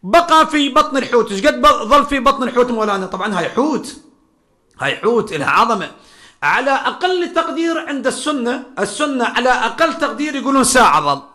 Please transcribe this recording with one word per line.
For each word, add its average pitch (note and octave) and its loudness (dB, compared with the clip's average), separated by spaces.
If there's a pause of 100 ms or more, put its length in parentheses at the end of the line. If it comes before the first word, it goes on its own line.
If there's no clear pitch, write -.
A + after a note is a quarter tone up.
بقى D#4+ 4
في D4 0
بطن D4+ 0
الحوت. A#3+ 0
ايش G3 -2
قد B3 0
ب-، D4 4
ظل C4+ 4
في C#4 -2
بطن C4+ 0
الحوت B3 0
مولانا؟ G#3 -2
طبعًا F#3+ -6
هاي D#3+ -2
حوت، - -4 (840)
هاي C3+ -4
حوت A3 0
لها C#3+ -4
عظمة. F#3+ 0 (520)
على A3 0
أقل F4 -2
تقدير E4 -2
عند C4+ -4
السنة، B3+ -4 (160)
السنة B3+ -2
على A#3+ 0
أقل A#3 0
تقدير C#4+ -4
يقولون C4+ 2
ساعة F#3+ 4
ظل. C#3+ -2 (120)